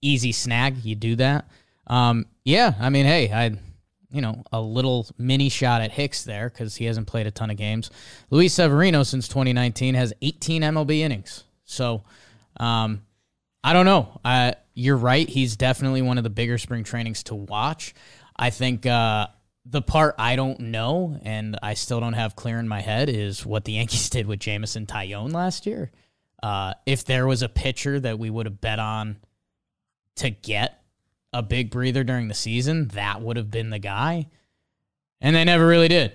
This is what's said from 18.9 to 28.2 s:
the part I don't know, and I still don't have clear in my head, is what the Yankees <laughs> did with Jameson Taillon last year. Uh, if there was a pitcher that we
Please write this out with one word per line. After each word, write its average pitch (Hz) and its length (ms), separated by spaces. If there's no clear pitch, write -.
the 139 120
part 156 360
I 120 200
don't 135 240
know, 127 600
and 107 380
I 107 120
still 117 260
don't 117 140
have 113 240
clear 113 220
in 117 100
my 104 100
head, 110 300
is 104 360
what 107 200
the 110 80
Yankees 110 360
<laughs> - 20
did 120 140
with 104 140
Jameson 107 460
Taillon 101 480
last 180 320
year. 202 260
Uh, 98 340
if 131 180
there 127 240
was 131 140
a 120 80
pitcher 139 500
that 117 180
we 110 120